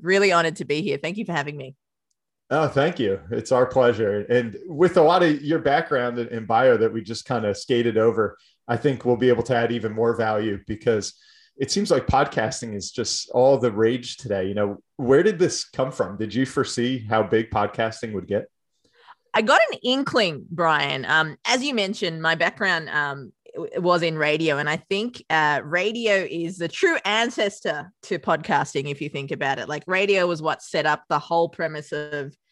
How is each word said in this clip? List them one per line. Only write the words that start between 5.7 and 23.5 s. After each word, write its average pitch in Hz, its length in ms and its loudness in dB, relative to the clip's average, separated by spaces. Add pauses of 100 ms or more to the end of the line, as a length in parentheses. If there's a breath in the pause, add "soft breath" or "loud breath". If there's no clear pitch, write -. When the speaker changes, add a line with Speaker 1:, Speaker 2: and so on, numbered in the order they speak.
Speaker 2:
and, 117 100 -6
and 113 180 -8
bio 120 300 4
that 107 160 2
we 113 80 -4
just 107 240 -10
kinda 107 300 -2
skated 117 420 0
over, 110 400 2 (300 soft breath)
I 117 100 0
think 131 280 0
we'll 120 120 4
be 123 120 4
able 117 120 4
to 123 140 0
add 117 160 0
even 110 200 -4
more 113 240 0
value 107 520 -2
because 107 480 -2 (420 soft breath)
it 139 140 -4
seems 202 180 -2
like 135 160 2
podcasting 117 680 0
is 98 160 -10
just - 400 -6
all 131 260 6
the 117 140 0
rage 113 460 0
today. 98 300 -4
You 101 60 -4
know, 101 300 -2 (140)
where 135 260 4
did 196 160 2
this - 280 0
come 135 240 -4
from? 98 260 -4
Did 107 180 -6
you 131 100 2
foresee 123 640 -4
how 110 140 4
big 110 260 0
podcasting 110 640 -4
would 90 140 -8
get? 101 180 -2 (880 soft breath)
Speaker 1:
I 220 80 2
got 269 200 4 (100)
an - 100 -8
inkling, 247 680 0
Brian. 147 540 0
Um, 151 400 0
as 247 180 0
you 285 100 -4
mentioned, 185 480 -4
my 165 140 0
background, 170 540 -2
um, 139 420 -4 (240)